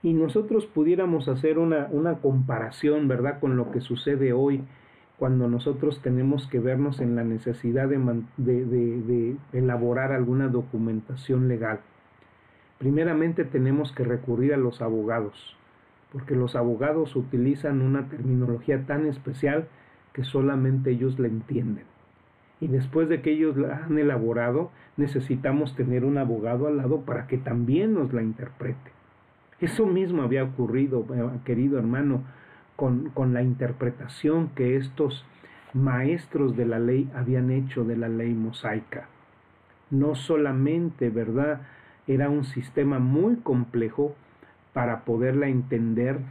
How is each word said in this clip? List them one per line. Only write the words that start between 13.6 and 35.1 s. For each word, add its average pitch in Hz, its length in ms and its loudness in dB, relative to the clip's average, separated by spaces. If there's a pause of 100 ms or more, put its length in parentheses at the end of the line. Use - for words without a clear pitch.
que 127 120 -4
recurrir 123 480 0
a 139 60 2
los 123 240 0
abogados, 110 760 -4 (560)
porque 135 240 -4
los 123 180 0
abogados 135 640 0
utilizan 135 640 0
una 135 300 0
terminología 123 720 0
tan 147 220 -2
especial 143 640 -2 (440)
que 131 120 -6
solamente 135 680 2
ellos 127 280 0
la 120 100 0
entienden. 110 560 -4 (760)
Y 165 60 -2
después 131 420 0
de 165 140 0
que 156 100 0
ellos 156 240 2
la 143 220 -2
han 160 200 -2
elaborado, 123 720 0 (280)
necesitamos 139 760 0
tener 127 300 0
un 143 140 2
abogado 117 480 0
al 151 100 0
lado 135 240 0
para - 260 -6
que 127 120 -2
también 131 560 0
nos 131 180 0
la 117 100 0
interprete. - 680 -6 (680)
Eso 208 280 0
mismo 180 340 2
había 131 240 0
ocurrido, 127 680 0
eh, 120 320 -2
querido 127 320 2
hermano, 131 460 0 (520)
con, 131 320 0
con 131 240 0
la 123 100 2
interpretación 127 1120 -2
que 127 220 2
estos 135 480 -2 (480)